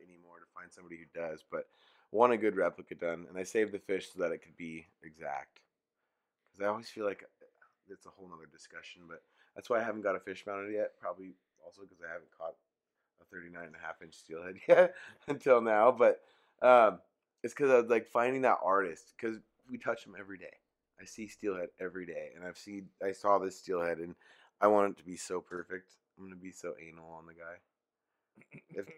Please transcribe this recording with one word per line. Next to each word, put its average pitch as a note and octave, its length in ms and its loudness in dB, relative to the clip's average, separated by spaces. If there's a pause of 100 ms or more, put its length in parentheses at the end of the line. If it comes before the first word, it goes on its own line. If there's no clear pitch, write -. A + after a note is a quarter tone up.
anymore F2 320 -20
to E2+ 140 -20
find F2 180 -20
somebody F2 240 -18
who E2+ 240 -14
does, D#2 300 -8
but D#2 160 -6 (460)
want A#2+ 200 6
a A#2 60 2
good G2+ 180 2
replica F2 380 -2
done, E2+ 340 -6
and F2+ 80 -14
I F#2+ 60 -8
saved G#2 300 -2
the G2 60 -8
fish F#2+ 340 -6
so F2+ 80 -10
that E2+ 120 -2
it E2 100 -8
could D#2+ 140 -20
be D#2+ 300 -12 (160)
exact. D2+ 580 -12 (920)
'Cause F#2+ 120 -10
I G#2 40 2
always A2+ 200 -4
feel G#2+ 160 -10
like G2 180 -4 (680)
it's F#2 160 -20
a F2 40 -20
whole F#2+ 180 -20
nother D#2+ 240 -20
discussion, E2 560 -20
but E2 140 -18 (320)
that's - 160 -10
why A#2 100 2
I - 20 -4
haven't G#2+ 200 -6
got F#2+ 140 -2
a F#2 40 -8
fish F#2+ 260 -14
mounted G2+ 280 -8
yet. G#2 240 -4
Probably F#2 360 -12 (300)
also F2+ 220 -20
'cause F2 200 -20
I E2 60 -12
haven't E2 240 -14
caught E2 180 -10 (680)
a F2 40 -20
thirty-nine F2 420 -16
and D#2 100 -20
a - 20 -20
half E2 240 -14
inch D#2+ 120 -20
steelhead F2+ 480 -14
<laughs> - 60 -14
yet F3 260 8 (320)
until C3+ 360 4
now, A2 280 6
but, A#2 320 6 (380)
um, A#2 400 8 (420)
it's A#2 120 -6
'cause C#3+ 160 2
I B2+ 100 8
was, A2+ 80 0
like, A2+ 180 2
finding B2+ 360 0
that A2+ 200 4
artist, F#2 540 0
'cause A2+ 220 -8 (320)
we B2 80 -10
touch A#2 280 -6
'em G2+ 120 -20
every G2 200 -16
day. F2 200 -20 (420)
I F#2+ 40 -20
see G#2+ 240 -14
steelhead F#2 500 -6
every F2+ 260 -10
day, D2+ 300 -12
and E2 100 -18
I've - 140 -12
seen, G2 320 -14 (120)
I G2 100 -4
saw G2+ 260 2
this F#2 220 -4
steelhead, E2+ 400 -4
and E2+ 140 -12 (460)
I G2+ 60 4
want G2+ 260 4
it - 60 -12
to D2+ 60 -20
be F2 120 -14
so F2+ 240 -8
perfect. F2+ 560 -14 (220)
I'm F#2+ 60 -20
gonna F#2+ 120 -18
be F2+ 160 -18
so E2+ 260 -12
anal E2 320 -20
on E2 160 -20
the E2 80 -20
guy. E2+ 240 -18 (1120)
If, G2+ 160 -12 (120)